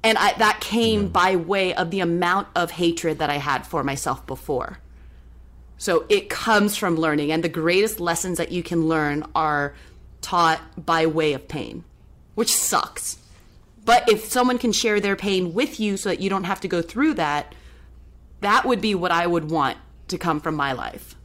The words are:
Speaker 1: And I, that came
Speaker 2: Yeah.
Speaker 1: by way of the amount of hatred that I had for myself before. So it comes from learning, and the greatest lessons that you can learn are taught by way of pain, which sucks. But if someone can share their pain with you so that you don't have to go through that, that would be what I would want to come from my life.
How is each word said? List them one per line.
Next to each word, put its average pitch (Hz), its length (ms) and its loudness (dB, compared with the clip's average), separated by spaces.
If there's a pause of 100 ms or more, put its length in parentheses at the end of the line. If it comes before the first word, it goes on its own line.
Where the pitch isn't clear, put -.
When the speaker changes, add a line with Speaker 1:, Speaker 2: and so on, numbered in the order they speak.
Speaker 1:
And 220 140 4
I, 208 160 4
that 214 260 2
came 220 440 0
Speaker 2:
Yeah. 190 40 -2
Speaker 1:
by 185 280 4
way 180 380 0
of 175 160 -2
the 196 120 -2
amount 175 540 0
of 175 160 0
hatred 170 480 0
that 151 100 0
I 143 80 0
had 139 280 -2
for 147 180 -4
myself 139 440 -4
before. 135 520 -6 (960)
So 170 320 0
it 196 200 2
comes 208 480 2
from 175 180 0
learning, 151 360 0
and 165 120 0
the 165 60 -2
greatest 185 500 0
lessons 170 380 -2
that 170 140 -4
you 180 100 -4
can 165 260 0
learn 151 460 0
are 147 400 0 (480)
taught 165 400 2 (240)
by 165 200 2
way 156 280 2
of 131 140 -8
pain, 151 360 -10 (520)
which 196 180 0
sucks. - 640 -2 (680)
But 226 260 6
if 214 220 2
someone 247 260 2
can 240 140 0
share 208 280 2
their 202 160 0
pain 190 380 0
with 254 260 -2
you 208 180 0
so 196 120 -4
that 170 100 -2
you 190 100 -2
don't 190 160 -2
have 190 160 -4
to 190 60 -6
go 170 140 0
through 262 340 0
that, 147 380 -2 (880)
that 208 240 4
would 240 160 0
be 214 140 0
what 175 160 0
I 175 160 2
would 165 240 0
want 147 260 0 (300)
to 180 100 -6
come 160 220 -2
from 156 160 -4
my 139 160 -2
life. - 540 -10